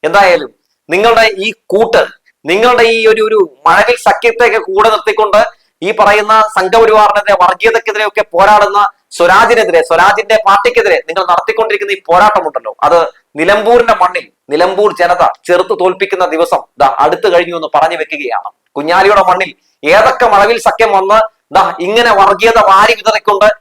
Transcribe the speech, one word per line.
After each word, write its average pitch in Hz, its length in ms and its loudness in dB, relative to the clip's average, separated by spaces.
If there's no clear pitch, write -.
എന്തായാലും 175 420 0
നിങ്ങളുടെ 226 320 2
ഈ 220 40 -4
കൂട്ട്, 214 300 0
നിങ്ങളുടെ 233 340 2
ഈ 226 40 -2
ഒരു, 220 160 0
ഒരു 214 100 0
മഴവിൽ 214 300 2
സഖ്യത്തെയൊക്കെ 226 600 0
കൂടെ 208 260 0
നിർത്തിക്കൊണ്ട് 214 460 0
ഈ 202 40 -4
പറയുന്ന 208 340 2
സംഘപരിവാറിനെതിരെ, 208 840 2
വർഗീയതക്കെതിരെയൊക്കെ 208 800 -2
പോരാടുന്ന 202 460 2
സ്വരാജിനെതിരെ, 190 720 2
സ്വരാജിന്റെ 196 480 0
പാർട്ടിക്കെതിരെ 202 520 0
നിങ്ങൾ 180 220 -6
നടത്തിക്കൊണ്ടിരിക്കുന്ന 208 680 -4
ഈ - 100 -18
പോരാട്ടമുണ്ടല്ലോ, 170 640 0
അത് 165 120 2
നിലമ്പൂരിന്റെ 214 640 0
മണ്ണിൽ 175 240 -4
നിലമ്പൂർ 185 380 0
ജനത 175 220 0
ചെറുത്ത് 180 360 0
തോൽപ്പിക്കുന്ന 185 420 -2
ദിവസം 165 260 -2
ദാ 135 80 2
അടുത്ത് 170 300 -2
കഴിഞ്ഞു 175 240 0
എന്ന് 156 180 -10
പറഞ്ഞു 160 240 0
വെക്കുകയാണ്. 135 500 -8
കുഞ്ഞാലിയുടെ 190 540 2
മണ്ണിൽ 185 200 -2
ഏതൊക്കെ 247 380 2
മഴവിൽ 208 340 2
സഖ്യം 220 300 0
വന്ന് 196 220 0
ദാ 190 60 4
ഇങ്ങനെ 233 320 0
വർഗീയത 202 400 2
വാരി 214 280 2
വിതറിക്കൊണ്ട് 208 480 0